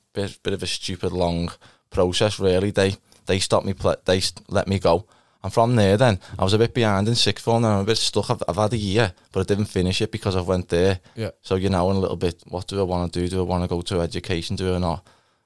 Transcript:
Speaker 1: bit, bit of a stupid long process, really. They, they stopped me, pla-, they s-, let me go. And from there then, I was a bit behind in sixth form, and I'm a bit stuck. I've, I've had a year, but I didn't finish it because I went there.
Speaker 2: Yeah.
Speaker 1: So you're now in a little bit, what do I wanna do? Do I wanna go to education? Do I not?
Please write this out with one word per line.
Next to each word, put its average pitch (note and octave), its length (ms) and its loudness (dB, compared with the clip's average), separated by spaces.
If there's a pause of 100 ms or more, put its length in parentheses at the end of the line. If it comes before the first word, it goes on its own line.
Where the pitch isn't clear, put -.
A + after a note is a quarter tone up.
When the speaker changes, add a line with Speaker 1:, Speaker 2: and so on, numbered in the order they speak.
(120)
Speaker 1:
bit, G2+ 300 -6
bit G2 100 -2
of F#2 100 -4
a F#2 40 -6
stupid F#2 460 -6
long F2 380 0 (380)
process, G2 500 0
really. F#2+ 320 2
They, G2 260 2 (300)
they F#2+ 120 2
stopped F#2+ 260 2
me, G2 80 -2
pla-, F2+ 320 0
they F#2 140 2
s-, - 160 -4 (140)
let F#2 200 -2
me G2 100 0
go. F2+ 280 2 (360)
And F#2+ 80 -8
from A#2+ 260 2
there G2+ 200 6
then, A2 220 4 (200)
I - 60 0
was F#2+ 80 2
a G#2+ 60 4
bit A2+ 160 2
behind G#2 340 2
in A#2 60 2
sixth - 300 0
form, A#2 200 2
and A2 80 2
I'm G2 80 2
a G2 40 -2
bit A2 120 0
stuck. - 340 -2
I've, A2+ 160 -2
I've E2+ 100 -2
had G#2+ 180 0
a - 20 -2
year, G2+ 380 0 (180)
but G2 80 -2
I F#2+ 40 0
didn't G2+ 220 0
finish F2+ 360 0
it - 100 -4
because G2+ 240 -2
I F#2 60 0
went F2+ 260 -2
there. F2+ 320 2 (140)
Speaker 2:
Yeah. A2 160 -6 (100)
Speaker 1:
So - 140 -2
you're F#2+ 160 0
now F#2 200 2
in G2 60 2
a F#2+ 40 0
little F#2 160 -2
bit, E2+ 320 -4
what F2+ 180 -8
do G2 140 -6
I - 20 2
wanna F2 260 -2
do? F2 200 -4
Do F#2 120 -2
I F#2 40 2
wanna F2+ 240 0
go F2 120 -2
to E2+ 220 -2
education? E2+ 540 -4
Do F#2 180 -2
I F2+ 40 -2
not? F2 280 -4 (400)